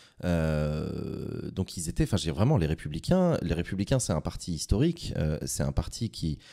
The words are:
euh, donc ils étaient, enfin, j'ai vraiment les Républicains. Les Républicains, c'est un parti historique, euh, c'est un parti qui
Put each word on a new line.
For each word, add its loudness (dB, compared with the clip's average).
euh, 0
donc -4
ils -6
étaient, 2
enfin, 0
j'ai 0
vraiment 4
les 4
Républicains. 2
Les 0
Républicains, 0
c'est -2
un 2
parti -6
historique, 0
euh, 2
c'est -2
un 0
parti -2
qui -4